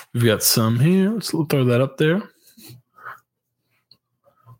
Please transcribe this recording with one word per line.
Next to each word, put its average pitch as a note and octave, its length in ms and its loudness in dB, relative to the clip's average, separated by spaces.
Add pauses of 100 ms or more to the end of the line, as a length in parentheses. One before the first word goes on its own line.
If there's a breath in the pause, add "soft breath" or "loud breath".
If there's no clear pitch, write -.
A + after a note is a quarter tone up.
(140 loud breath)
we've A#2+ 100 0
got G#2+ 180 2
some A2+ 360 0
here. F#3+ 320 2
Let's A3 200 -6
throw D3+ 340 -2
that A#2+ 160 2
up C3+ 160 -4
there. E3 260 0 (2500 loud breath)